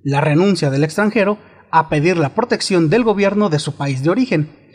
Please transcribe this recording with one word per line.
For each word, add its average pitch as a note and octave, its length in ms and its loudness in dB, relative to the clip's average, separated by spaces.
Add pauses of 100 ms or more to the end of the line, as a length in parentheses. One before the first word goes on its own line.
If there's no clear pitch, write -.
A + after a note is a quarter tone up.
la C#3 180 -2
renuncia D#3+ 500 2
del C3+ 120 0
extranjero G3+ 540 0 (340)
a D#3 180 2
pedir D#3+ 280 0
la D3 120 0
protección F#3+ 600 0
del A3+ 140 2
gobierno G3+ 460 0
de D3+ 100 0
su D3 160 -8
país C#3 260 -4
de D3 80 0
origen, F#3 400 0 (260)